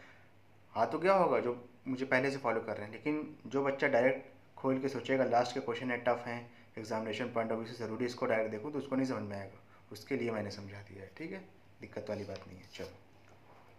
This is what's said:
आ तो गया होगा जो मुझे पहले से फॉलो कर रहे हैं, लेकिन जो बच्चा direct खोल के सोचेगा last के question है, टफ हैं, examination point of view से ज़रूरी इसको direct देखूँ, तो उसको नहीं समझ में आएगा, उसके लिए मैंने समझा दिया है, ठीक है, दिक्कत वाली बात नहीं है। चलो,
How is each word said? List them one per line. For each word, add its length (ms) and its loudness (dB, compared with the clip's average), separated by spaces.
आ 100 4
तो 140 2
गया 160 6
होगा 260 6
जो 160 0
मुझे 200 -2
पहले 240 4
से 80 -2
फॉलो 220 2
कर 160 -4
रहे 100 -6
हैं, 60 -12
लेकिन 440 -2
जो 180 0
बच्चा 240 2
direct 680 2
खोल 240 2
के 80 0
सोचेगा 360 2
last 300 4
के 80 -2
question 280 -4
है, 80 2
टफ 280 2
हैं, 240 -6
examination 540 -2
point 200 0
of 60 0
view 80 -6
से 100 -10
ज़रूरी 300 -2
इसको 200 -4
direct 240 2
देखूँ, 220 -6
तो 60 -4
उसको 180 -2
नहीं 100 4
समझ 160 -2
में 140 -6
आएगा, 220 -10
उसके 240 -4
लिए 140 0
मैंने 220 -2
समझा 300 -12
दिया 200 -16
है, 140 -14
ठीक 160 -10
है, 120 -10
दिक्कत 280 -10
वाली 160 -4
बात 240 -10
नहीं 100 -16
है। 100 -20
चलो, 200 -10